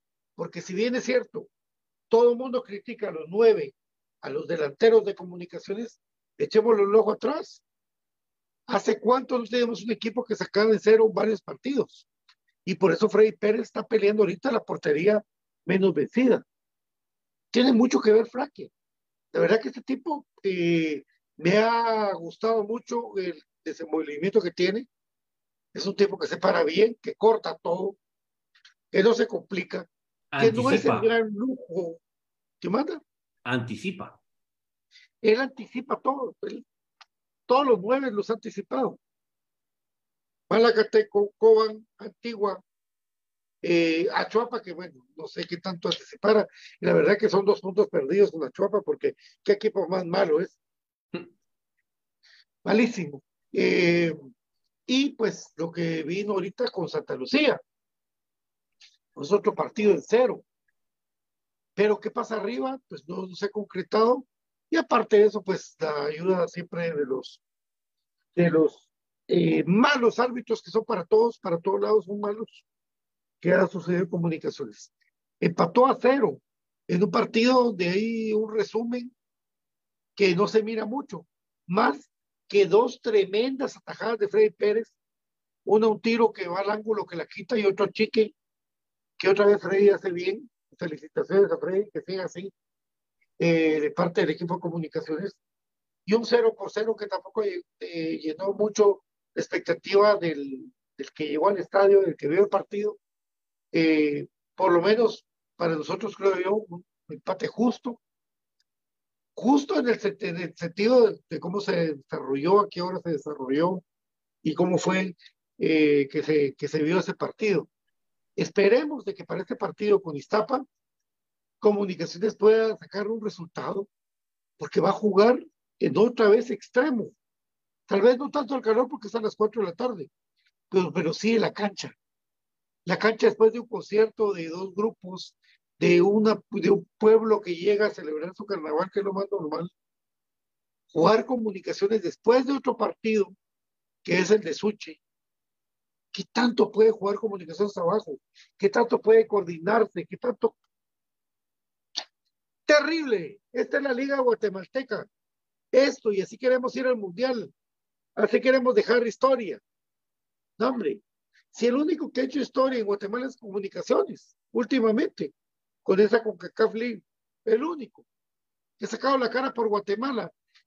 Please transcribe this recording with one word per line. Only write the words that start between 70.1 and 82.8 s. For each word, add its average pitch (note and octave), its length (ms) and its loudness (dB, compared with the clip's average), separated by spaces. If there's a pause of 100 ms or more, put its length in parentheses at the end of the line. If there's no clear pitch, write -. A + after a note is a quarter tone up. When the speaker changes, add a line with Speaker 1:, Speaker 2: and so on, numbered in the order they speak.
Speaker 1:
árbitros A#3 420 -4
que F3 100 -20
son A3 120 0
para A3 220 -4
todos, A3+ 340 2
para F3 180 -4
todos G3 220 -2
lados G#3 260 0
son G3+ 140 -8
malos, G#3 460 -10 (760)
que E3+ 140 2
ha F#3 140 4
sucedido F3 360 -2
en F3 60 -6
Comunicaciones. D#3+ 840 -6 (460)
Empató F3 480 4
a A#3+ 120 2
cero A#3+ 420 2 (460)
en F3+ 160 2
un G3+ 80 0
partido A#3+ 520 4
donde F#3 240 0
hay A3 460 -2
un G#3+ 200 -2
resumen A#3 600 -4 (1000)
que F#3 200 4
no G3+ 120 2
se A3 160 2
mira A3 220 -6
mucho, G#3 400 -10 (400)
más A#3+ 460 -2 (360)
que G3 180 4
dos G#3+ 360 2